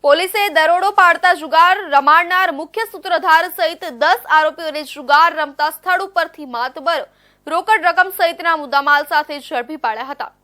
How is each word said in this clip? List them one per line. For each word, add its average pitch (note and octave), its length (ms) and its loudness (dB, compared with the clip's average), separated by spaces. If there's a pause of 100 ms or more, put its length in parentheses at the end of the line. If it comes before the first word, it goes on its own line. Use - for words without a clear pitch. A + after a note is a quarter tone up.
પોલીસે F4+ 440 2
દરોડો E4+ 420 2
પાડતા F4+ 440 4
જુગાર E4 420 2 (140)
રમાડનાર E4+ 640 2
મુખ્ય G#4+ 400 -8
સૂત્રધાર E4+ 560 0
સહિત F4 420 -6
દસ D4+ 400 -2
આરોપીઓને D#4 520 0
જુગાર C#4+ 540 2
રમતા D4+ 340 -4
સ્થળ F#4 380 -4
ઉપરથી D#4+ 380 -6
માતબર C4 520 -4 (480)
રોકડ F4 400 0
રકમ F4+ 240 2
સહિતના E4+ 460 -2
મુદ્દામાલ C#4+ 480 0
સાથે D4+ 340 -4
ઝડપી B3+ 380 -8
પાડ્યા A#3+ 340 -8
હતા. C#4 220 -12 (120)